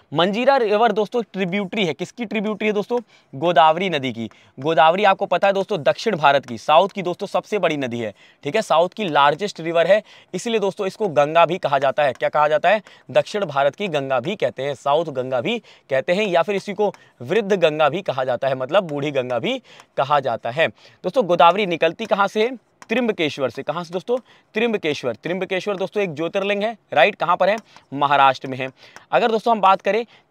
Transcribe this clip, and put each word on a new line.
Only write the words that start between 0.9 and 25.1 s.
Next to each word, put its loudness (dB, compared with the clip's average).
दोस्तों -4
ट्रिब्यूटरी -4
है, -2
किसकी -10
ट्रिब्यूटरी -4
है -2
दोस्तों? -4
गोदावरी 4
नदी -4
की। -8
गोदावरी 4
आपको 2
पता 0
है 4
दोस्तों -2
दक्षिण 0
भारत 4
की, -10
साउथ 4
की -8
दोस्तों -6
सबसे -2
बड़ी 0
नदी -4
है, -6
ठीक -4
है, 0
साउथ 2
की -8
लार्जेस्ट 0
रिवर 0
है, 4
इसीलिए -4
दोस्तों -4
इसको -4
गंगा 4
भी -2
कहा 0
जाता 0
है। 2
क्या -4
कहा 2
जाता 2
है? 2
दक्षिण -2
भारत 0
की -6
गंगा -2
भी -4
कहते -4
हैं, -4
साउथ 0
गंगा -4
भी -4
कहते 0
हैं, 0
या 2
फिर -2
इसी -6
को -2
वृद्ध 0
गंगा 4
भी -4
कहा -4
जाता -2
है, -2
मतलब 0
बूढ़ी -4
गंगा -2
भी -4
कहा 2
जाता -2
है। 0
दोस्तों 0
गोदावरी 6
निकलती -2
कहाँ 0
से 0
है? -8
त्रिंबकेश्वर -2
से। -10
कहाँ -6
से -18
दोस्तों? -4
त्रिंबकेश्वर। -2